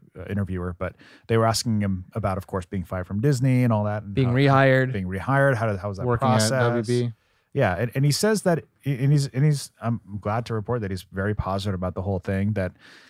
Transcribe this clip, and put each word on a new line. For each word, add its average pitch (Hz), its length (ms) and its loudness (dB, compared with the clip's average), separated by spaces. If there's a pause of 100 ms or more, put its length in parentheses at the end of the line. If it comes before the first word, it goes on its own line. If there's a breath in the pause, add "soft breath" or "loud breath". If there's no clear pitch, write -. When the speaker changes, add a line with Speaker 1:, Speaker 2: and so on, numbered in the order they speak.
(180)
Speaker 1:
uh, 90 80 -12
interviewer, 92 520 -4
but 90 180 -6 (320 loud breath)
they 113 100 2
were 113 80 4
asking 110 360 0
him 95 320 -2
about, 98 260 -2
of - 80 -10
course, 95 180 -6
being 95 180 -6
fired 92 240 -6
from 101 140 -4
Disney 127 420 2
and 120 80 2
all 107 120 2
that, 104 200 -4
and 101 120 -12
Speaker 2:
Being 131 140 2
Speaker 1:
how, 120 60 0
Speaker 2:
rehired. 135 560 6
Speaker 1:
being 98 160 -4
rehired. 131 480 2
How 113 120 0
did, 104 120 0
how 104 100 -6
was 95 80 -8
that 127 100 -6
Speaker 3:
Working 120 200 0
at 127 120 4
Speaker 1:
process? 107 100 4
Speaker 3:
W 120 340 0
B. 120 300 0 (400)
Speaker 1:
Yeah, 104 240 2
and, 117 180 -2
and 139 100 2
he 143 60 4
says 208 320 0
that, 170 200 2 (220)
and 139 260 0
he's, 143 160 2
and 131 180 -2
he's, 147 260 0 (100)
I'm 117 200 -2 (200)
glad 110 260 -4
to 117 60 -6
report 110 280 -4
that 95 100 -4
he's 90 120 -6
very 98 300 -4
positive 98 400 -4
about 90 220 -4
the 92 80 -6
whole 95 160 -2
thing. 98 340 -2
That 92 200 -4 (360 loud breath)